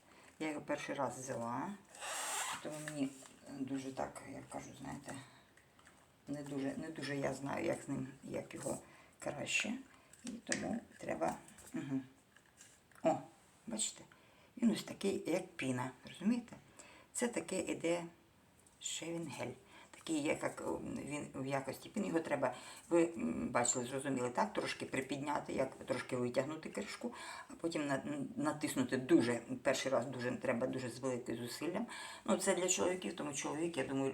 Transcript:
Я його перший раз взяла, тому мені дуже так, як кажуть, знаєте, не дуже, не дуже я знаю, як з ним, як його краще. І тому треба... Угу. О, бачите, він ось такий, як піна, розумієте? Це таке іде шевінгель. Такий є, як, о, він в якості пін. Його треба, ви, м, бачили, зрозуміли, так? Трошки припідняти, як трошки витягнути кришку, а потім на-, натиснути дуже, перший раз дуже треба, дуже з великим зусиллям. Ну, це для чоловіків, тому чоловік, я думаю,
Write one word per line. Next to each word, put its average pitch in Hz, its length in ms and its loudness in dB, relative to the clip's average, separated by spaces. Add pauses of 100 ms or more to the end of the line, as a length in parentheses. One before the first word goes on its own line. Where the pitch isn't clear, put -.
(400)
Я 156 100 0
його 151 120 -4
перший 147 340 -2
раз 131 240 0
взяла, 127 500 -2 (960)
тому 151 120 -4 (100)
мені 143 240 0 (500)
дуже 135 340 -4
так, - 280 -4 (120)
як 131 160 -10
кажуть, - 300 -10
знаєте, - 360 -8 (1120)
не 143 160 -4
дуже, 135 340 -2
не 160 100 -4
дуже 143 280 -4
я 139 180 2
знаю, 139 320 -2
як - 180 2
з - 40 -14
ним, 135 200 0 (160)
як - 300 -4
його 139 260 -2 (400)
краще. 143 540 0 (500)
І - 60 -8
тому - 520 -2 (180)
треба... - 380 0 (360)
Угу. 135 280 0 (1000)
О, 156 140 6 (500)
бачите, - 360 -2 (580)
він 226 100 8
ось 170 120 2
такий, - 440 0
як 180 200 2
піна, 131 440 0 (180)
розумієте? 233 460 2 (600)
Це 240 120 2
таке 185 320 -2
іде 165 440 2 (760)
шевінгель. 151 720 -4 (400)
Такий - 300 0
є, 151 200 4
як, - 260 -2
о, - 120 0 (260)
він 143 300 -4
в 135 100 -2
якості 135 440 -2
пін. 208 160 0
Його 165 140 4
треба, 135 340 2 (360)
ви, 165 280 8
м, - 340 0
бачили, - 340 4
зрозуміли, 135 440 0
так? 208 240 2
Трошки 135 320 0
припідняти, 143 680 -2
як 135 220 2 (100)
трошки 127 320 0
витягнути 131 520 0
кришку, - 440 -4 (360)
а - 120 -14
потім 156 260 0
на-, 139 140 2 (340)
натиснути 143 600 2
дуже, 127 440 6 (220)
перший 131 280 4
раз 123 140 6
дуже 127 260 -2
треба, 120 360 2
дуже 127 220 -2
з - 100 -6
великим 120 360 0
зусиллям. 151 520 -2 (380)
Ну, 196 120 6
це 190 180 4
для 180 120 4
чоловіків, 185 480 2
тому 147 180 -2
чоловік, 156 440 0
я 131 60 4
думаю, 135 300 2